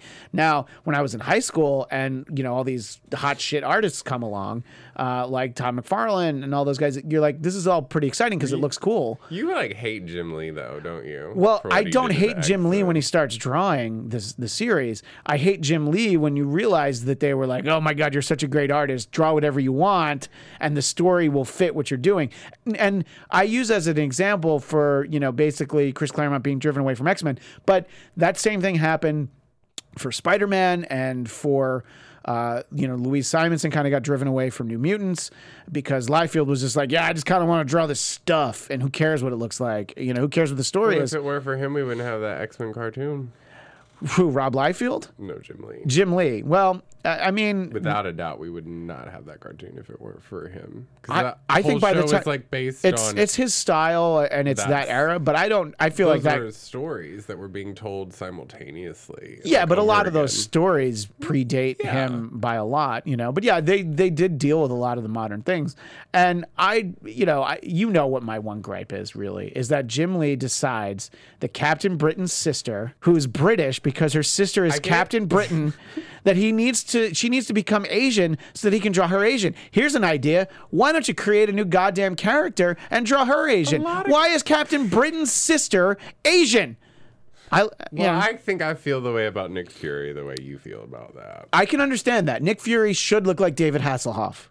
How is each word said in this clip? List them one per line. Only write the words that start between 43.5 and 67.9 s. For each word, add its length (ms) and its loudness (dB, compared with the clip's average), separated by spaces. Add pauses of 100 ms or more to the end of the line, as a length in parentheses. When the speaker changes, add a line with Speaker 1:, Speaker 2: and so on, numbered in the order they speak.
Speaker 1:
Who, 120 6
Rob 260 0
Liefeld? 540 -2 (100)
Speaker 2:
No, 200 -12
Jim 280 -20
Lee. 200 -16
Speaker 1:
Jim 280 2
Lee. 280 0
Well, 400 2 (240)
I, 220 0
I 20 2
mean, 400 -2
Speaker 2:
Without 360 -2
a 60 -6
doubt, 260 -8
we 120 -12
would 160 -12
not 420 -12
have 180 -18
that 140 -20
cartoon 380 -18
if 100 -20
it 120 -18
weren't 220 -16
for 260 -12
him. 400 -16 (140)
'Cause 140 -4
Speaker 1:
I, 60 2
Speaker 2:
that 160 -4 (100)
Speaker 1:
I 120 4
Speaker 2:
whole 120 2
Speaker 1:
think 80 2
by 140 6
the 80 4
Speaker 2:
show 60 2
Speaker 1:
ti-, 80 4
Speaker 2:
is, 100 0
like, 240 -4
based 340 -4
Speaker 1:
it's, 260 2
Speaker 2:
on 80 -2
Speaker 1:
it's 160 2
his 200 0
style 760 2
and 180 0
it's 140 0
that 80 -2
Speaker 2:
That's 200 2
Speaker 1:
era, 300 2
but 160 2
I 120 2
don't, 300 0
I 120 2
feel 180 2
like 140 4
Speaker 2:
those 100 2
Speaker 1:
that 80 0
Speaker 2:
were 100 -8
stories 760 -10
that 120 -10
were 100 -12
being 260 -10
told 380 -10 (460)
simultaneously, 840 -16
Speaker 1:
Yeah, 160 4
Speaker 2:
like, 100 2
Speaker 1:
but 80 6
a 40 4
Speaker 2:
over 60 4
Speaker 1:
lot 180 4
of 60 -2
those 200 2
Speaker 2:
again. 100 -2
Speaker 1:
stories 680 0 (120)
predate 640 0
Speaker 2:
Yeah. 100 -2 (160)
Speaker 1:
him 240 -6
by 220 -2
a 100 -2
lot, 420 -2
you 100 -2
know. 160 -2
But 120 -2
yeah, 160 4
they, 220 2
they 280 2
did 280 0
deal 240 2
with 80 0
a 40 -2
lot 220 -2
of 60 -6
the 80 -6
modern 320 -6
things. 340 -2 (360)
And 320 4 (120)
I, 360 0 (120)
you 220 0
know, 160 2
I, 200 -2
you 280 0